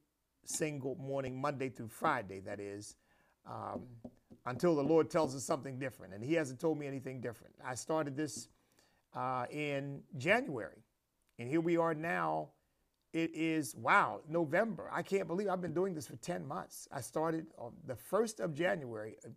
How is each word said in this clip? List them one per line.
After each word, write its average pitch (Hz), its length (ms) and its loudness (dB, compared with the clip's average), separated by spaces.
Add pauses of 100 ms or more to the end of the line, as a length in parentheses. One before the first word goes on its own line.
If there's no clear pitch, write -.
(460)
single 143 500 -2
morning, 135 440 -4
Monday 135 300 0
through 117 200 -8
Friday, 110 500 0
that 101 200 -8
is, 101 360 -8 (500)
um, 113 380 -6 (640)
until 151 280 4
the 143 80 4
Lord 156 280 6
tells 151 240 2
us 135 80 -6
something 135 340 -2
different. 117 360 -8
And 104 100 -8
he 139 100 2
hasn't 139 260 2
told 160 200 2
me 147 80 -4
anything 131 340 -6
different. - 320 -8 (100)
I 127 120 -4
started 143 420 0
this, - 300 -4 (640)
uh, 127 380 0
in 143 500 -2 (160)
January, 156 680 2 (540)
and 117 100 -6
here 160 140 4
we 165 160 4
are 165 160 4
now. 156 560 0 (640)
It 165 220 2
is, 160 400 0
wow, 127 520 4
November. 170 640 2
I 165 120 0
can't 190 240 0
believe 190 200 0
I've 180 140 0
been 165 140 -4
doing 185 180 2
this 156 140 -6
for - 80 -12
ten 175 320 -6
months. - 440 -8
I 143 80 -6
started 160 460 0 (140)
on 120 120 -8 (140)
the 127 100 -4
first 214 440 2
of 165 160 0
January 131 680 0
of, 113 140 -14